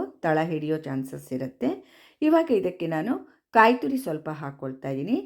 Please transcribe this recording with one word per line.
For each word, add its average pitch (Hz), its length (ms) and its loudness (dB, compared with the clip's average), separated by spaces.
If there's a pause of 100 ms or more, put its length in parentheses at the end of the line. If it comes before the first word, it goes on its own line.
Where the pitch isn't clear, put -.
(220)
ತಳ 156 220 2
ಹಿಡಿಯೋ 156 360 -2
ಚಾನ್ಸಸ್ 143 540 -8
ಇರುತ್ತೆ. 131 360 -4 (540)
ಇವಾಗ 320 280 4
ಇದಕ್ಕೆ 185 360 0
ನಾನು 165 260 -2 (420)
ಕಾಯಿ 226 200 8
ತುರಿ 269 240 -2
ಸ್ವಲ್ಪ 156 320 -6
ಹಾಕ್ಕೊಳ್ತಾ 139 600 -8
ಇದ್ದೀನಿ, 147 360 -2